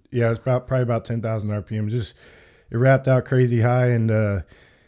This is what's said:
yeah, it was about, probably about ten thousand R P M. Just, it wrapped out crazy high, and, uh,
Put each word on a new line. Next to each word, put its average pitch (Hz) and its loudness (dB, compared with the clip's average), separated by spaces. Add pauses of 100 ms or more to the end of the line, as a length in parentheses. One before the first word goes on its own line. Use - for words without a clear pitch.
(100)
yeah, 117 0
it - 0
was 113 -4
about, 127 -2
probably 131 0
about 117 -2
ten 117 -6
thousand 107 -4
R 104 -4
P 110 -8
M. 107 -4
Just, 117 -6 (560)
it 117 -4
wrapped 131 4
out 127 2
crazy 123 2
high, 123 2
and, 113 2
uh, 104 0 (480)